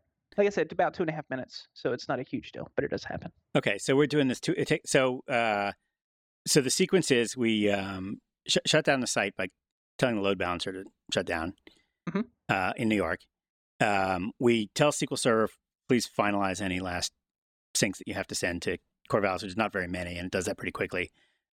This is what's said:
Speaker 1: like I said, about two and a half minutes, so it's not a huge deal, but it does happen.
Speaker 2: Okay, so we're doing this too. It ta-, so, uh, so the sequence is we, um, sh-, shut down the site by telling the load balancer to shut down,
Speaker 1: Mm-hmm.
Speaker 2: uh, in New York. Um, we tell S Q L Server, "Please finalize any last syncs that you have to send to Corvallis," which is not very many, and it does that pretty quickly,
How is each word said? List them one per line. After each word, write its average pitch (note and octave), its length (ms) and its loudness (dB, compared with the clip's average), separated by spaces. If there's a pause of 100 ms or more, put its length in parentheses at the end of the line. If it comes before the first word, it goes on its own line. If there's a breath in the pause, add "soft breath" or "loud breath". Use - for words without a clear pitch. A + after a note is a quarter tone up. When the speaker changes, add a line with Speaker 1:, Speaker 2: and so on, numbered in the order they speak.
(360)
Speaker 1:
like G3+ 100 6
I G3+ 40 2
said, E3+ 220 -2
about F3 220 0
two F#3 100 0
and D#3 60 0
a D#3 40 -2
half D#3 160 -10
minutes, - 420 -8
so - 200 -4
it's - 160 -6
not C3+ 100 -2
a C3+ 60 -6
huge - 280 -8
deal, - 220 -10
but - 100 0
it - 60 -4
does - 140 -6
happen. - 260 -10 (240)
Speaker 2:
Okay, A2 240 0
so - 160 0
we're D3 140 6
doing C#3+ 180 2
this B2 140 -2
too. - 160 -2
It C3+ 120 -2
ta-, D3+ 160 2
so, C3 440 2
uh, G#2+ 420 0 (760)
so - 140 4
the C3 100 2
sequence F#3 420 2
is A#2+ 240 2
we, A2 340 4
um, G2 500 -4 (280)
sh-, - 180 4
shut D#3 180 4
down C#3 160 2
the A#2 60 -4
site G2+ 300 -2
by F#2+ 120 -4 (500)
telling A#2+ 180 2
the G2+ 60 0
load G2 160 4
balancer F2+ 340 -2
to F#2+ 120 -10 (300)
shut F#2 120 0
down, F2 280 -4 (560 soft breath)
Speaker 1:
Mm-hmm. F#3+ 100 -2 (280)
Speaker 2:
uh, F#2+ 280 0
in A2+ 120 -2
New G#2+ 80 2
York. F2+ 240 0 (600)
Um, F#2+ 580 2
we A#2 360 4
tell D3 140 4
S C#3+ 100 -2
Q - 120 -4
L C3 60 -6
Server, A2 360 2 (360)
"Please B2 200 2
finalize G2+ 540 0
any F#2 180 -2
last F2+ 320 -6 (640)
syncs G2+ 220 0
that - 100 -18
you G2+ 60 -6
have F#2+ 140 -6
to - 80 -8
send F2 260 -4
to F2+ 160 -4 (320)
Corvallis," G2 320 0
which G2+ 80 -10
is F2+ 60 -12
not G#2+ 160 0
very F2+ 160 -4
many, F2+ 280 -6
and F2 100 -6
it F2 60 -8
does F#2 140 0
that - 100 -4
pretty F2+ 140 -8
quickly, F2+ 400 -4 (440)